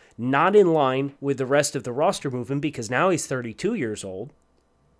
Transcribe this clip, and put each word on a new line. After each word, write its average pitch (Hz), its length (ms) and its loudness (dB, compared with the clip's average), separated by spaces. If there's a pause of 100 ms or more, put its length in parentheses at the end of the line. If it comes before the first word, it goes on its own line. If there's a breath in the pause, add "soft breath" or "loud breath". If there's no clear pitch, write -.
(180 soft breath)
not 139 380 2
in 190 160 8
line 139 480 2
with 139 200 -2
the 131 60 -2
rest 143 300 2
of 127 80 -6
the 123 80 -8
roster 151 400 -2
movement 127 300 -4
because 131 280 -6
now 143 200 2
he's 170 180 0
thirty-two 127 460 -4
years 110 320 -4
old. 98 260 -10 (680)